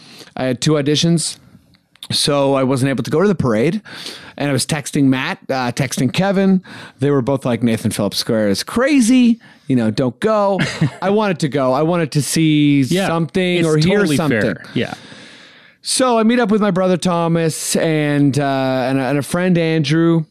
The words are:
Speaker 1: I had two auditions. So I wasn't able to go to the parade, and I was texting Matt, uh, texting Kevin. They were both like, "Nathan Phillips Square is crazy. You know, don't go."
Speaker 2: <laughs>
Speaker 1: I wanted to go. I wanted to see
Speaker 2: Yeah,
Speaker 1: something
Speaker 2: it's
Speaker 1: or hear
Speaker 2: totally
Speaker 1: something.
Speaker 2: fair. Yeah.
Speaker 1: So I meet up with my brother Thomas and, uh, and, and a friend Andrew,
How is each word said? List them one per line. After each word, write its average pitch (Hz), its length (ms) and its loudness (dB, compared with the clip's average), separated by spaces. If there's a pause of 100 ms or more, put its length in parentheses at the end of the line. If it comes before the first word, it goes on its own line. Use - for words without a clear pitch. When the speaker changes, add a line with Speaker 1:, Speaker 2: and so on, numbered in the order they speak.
(380)
Speaker 1:
I 131 80 -4
had 127 160 -2
two 151 120 2
auditions. 151 640 0 (720)
So 139 440 0
I 135 100 2
wasn't 135 260 0
able 131 140 -2
to - 80 -6
go 151 100 2
to 196 60 4
the 202 80 2
parade, 135 460 0 (560)
and 143 120 -4
I 143 40 -2
was 123 120 -2
texting 147 400 -2
Matt, 135 340 0 (100)
uh, 127 240 -2
texting 131 400 -2
Kevin. 190 500 2 (360)
They 143 120 2
were 139 100 2
both 135 220 -2
like, 117 200 -2
"Nathan 113 280 0
Phillips 101 260 -2
Square 110 300 -2
is 98 160 -2
crazy. 247 760 2 (260)
You 135 80 0
know, 113 160 0
don't 123 300 -2
go." 202 360 2 (220)
Speaker 2:
<laughs> - 220 -2
Speaker 1:
I 180 80 -2
wanted 202 300 0
to 156 100 -2
go. 131 240 0
I 135 80 0
wanted 165 320 0
to 151 80 0
see 147 600 2
Speaker 2:
Yeah, 170 240 0
Speaker 1:
something 180 500 0
Speaker 2:
it's 165 100 0
Speaker 1:
or 156 100 2
hear 180 220 2
Speaker 2:
totally 160 160 2
Speaker 1:
something. 139 260 0
Speaker 2:
fair. 98 220 -2 (100)
Yeah. - 200 -4 (880)
Speaker 1:
So 247 360 0
I 226 60 2
meet 240 160 4
up 233 100 0
with 208 120 2
my 208 100 2
brother 185 240 2
Thomas 170 800 0
and, 147 640 2
uh, 135 480 0
and, 135 140 0
and 135 160 -2
a 143 60 -2
friend 180 340 0
Andrew, 160 720 0